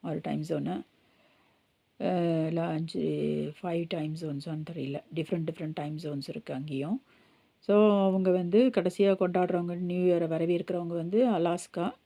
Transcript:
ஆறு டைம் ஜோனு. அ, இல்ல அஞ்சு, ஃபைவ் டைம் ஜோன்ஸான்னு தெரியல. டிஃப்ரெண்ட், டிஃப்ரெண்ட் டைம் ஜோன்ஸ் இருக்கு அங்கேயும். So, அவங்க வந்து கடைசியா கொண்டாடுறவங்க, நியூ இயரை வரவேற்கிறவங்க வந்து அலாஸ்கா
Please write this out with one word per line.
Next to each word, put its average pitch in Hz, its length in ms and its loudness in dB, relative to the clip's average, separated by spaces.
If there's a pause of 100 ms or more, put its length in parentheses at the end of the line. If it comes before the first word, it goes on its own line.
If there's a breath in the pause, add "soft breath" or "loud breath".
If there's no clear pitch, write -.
ஆறு 160 200 -6
டைம் 151 200 -4
ஜோனு. 156 400 -4 (1200 soft breath)
அ, 170 460 0
இல்ல 165 180 -2
அஞ்சு, 165 340 -4 (640)
ஃபைவ் 170 260 -2
டைம் 156 340 -4
ஜோன்ஸான்னு 156 500 -6
தெரியல. 139 320 -6 (120)
டிஃப்ரெண்ட், 165 360 -4
டிஃப்ரெண்ட் 160 220 -6
டைம் 151 220 -6
ஜோன்ஸ் 147 340 -8
இருக்கு - 240 -10
அங்கேயும். 147 480 -4 (580 soft breath)
So, 208 460 6
அவங்க 190 260 4
வந்து 185 460 4
கடைசியா 180 200 0
கொண்டாடுறவங்க, 180 800 2
நியூ 180 360 2
இயரை 170 140 2
வரவேற்கிறவங்க 170 600 0
வந்து 175 440 2
அலாஸ்கா 175 600 0 (140)